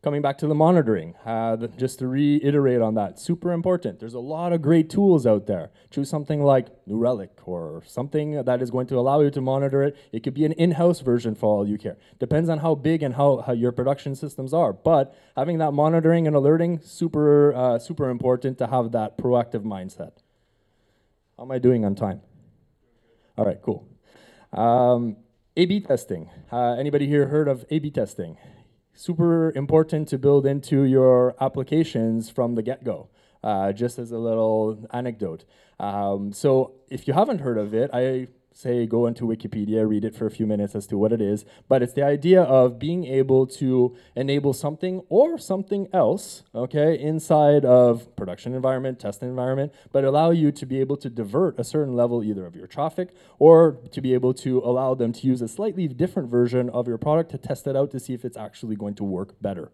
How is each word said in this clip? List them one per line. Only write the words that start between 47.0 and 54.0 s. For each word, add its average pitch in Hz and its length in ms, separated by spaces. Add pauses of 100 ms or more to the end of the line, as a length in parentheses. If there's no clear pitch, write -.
of 123 500
production 98 380
environment, 131 460
test - 240
environment, 131 500 (180)
but 139 120
allow 147 260
you 160 220
to 139 160
be 131 120
able 135 180
to 139 120
divert 117 500
a 120 40
certain 139 320
level 120 280
either 101 220
of 87 100
your 90 120
traffic 160 480 (240)
or 160 400 (120)
to 143 100